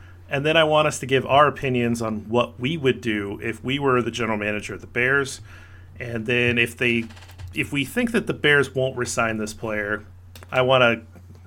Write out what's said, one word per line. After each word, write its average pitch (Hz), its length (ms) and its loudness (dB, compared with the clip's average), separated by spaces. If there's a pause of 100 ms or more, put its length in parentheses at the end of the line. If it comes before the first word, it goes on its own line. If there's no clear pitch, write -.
(280)
And 143 160 -4
then 156 140 2
I 160 60 6
want 151 240 4
us 135 140 -4
to 143 40 -8
give 127 220 2
our 143 180 6
opinions 120 560 0
on 107 280 -4
what 117 300 0
we 143 180 -2
would 131 220 2
do 104 440 -4
if 110 200 -6
we 131 140 -2
were 131 240 2
the 117 80 -2
general 113 300 -2
manager 104 340 -4
of 90 80 -10
the 95 60 -16
Bears. 131 520 0 (600)
And 117 260 -8
then 120 320 2
if 117 180 2
they, 117 280 0 (500)
if - 180 -6
we 143 140 -2
think 233 280 -2
that 214 120 0
the 147 80 -2
Bears 143 400 2
won't 131 240 -2
re-sign 117 400 -2
this 107 160 -6
player, 107 500 -4 (480)
I 127 120 2
wanna 127 400 4 (440)